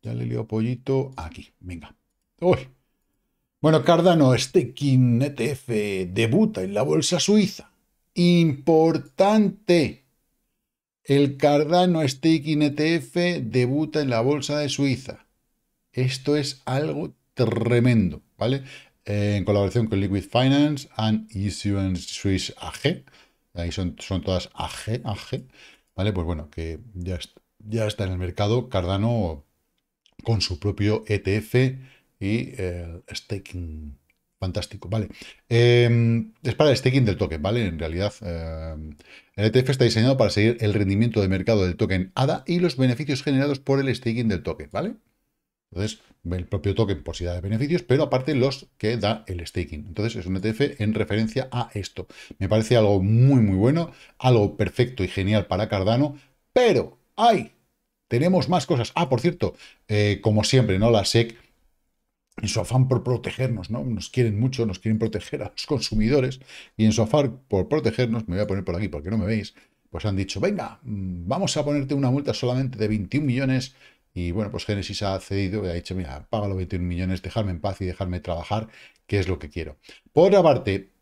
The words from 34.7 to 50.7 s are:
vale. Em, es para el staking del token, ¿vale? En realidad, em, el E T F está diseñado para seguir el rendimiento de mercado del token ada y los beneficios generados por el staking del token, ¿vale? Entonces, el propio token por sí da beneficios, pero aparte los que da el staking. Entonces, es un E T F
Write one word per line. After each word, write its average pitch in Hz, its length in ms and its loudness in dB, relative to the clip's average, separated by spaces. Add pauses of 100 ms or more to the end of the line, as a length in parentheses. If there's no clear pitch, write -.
vale. 104 200 -4 (420)
Em, 117 840 4 (100)
es 117 100 -2
para 151 160 4
el 131 80 4
staking 131 280 2
del 98 120 0
token, 80 240 -4
¿vale? 107 240 -2
En 82 140 -6
realidad, 85 420 -4
em, 80 760 -10 (400)
el 101 100 0
E 104 40 6
T 127 80 4
F 127 140 4
está 131 120 4
diseñado 117 320 4
para 113 140 4
seguir 110 300 2
el 107 160 0
rendimiento 107 460 2
de 98 60 2
mercado 95 380 2
del 90 100 -2
token 92 380 0
ada 139 320 0
y 175 140 0
los 160 180 0
beneficios 131 460 0
generados 139 340 0
por 135 220 0
el 135 160 0
staking 117 320 -2
del 95 160 -2
token, 78 280 -8
¿vale? 180 220 -4 (800)
Entonces, 104 280 -6 (240)
el 87 220 -6
propio 98 300 -2
token 101 280 0
por 82 120 -10
sí 87 100 -8
da 87 160 -6
beneficios, 120 400 -2
pero 139 220 2
aparte 131 320 -2
los 135 320 0 (100)
que 113 200 -2
da 107 300 -2
el 85 180 -8
staking. 80 420 -8
Entonces, 104 300 -6
es 82 100 -8
un 95 100 -2
E - 20 -4
T 104 100 -2
F 131 340 -2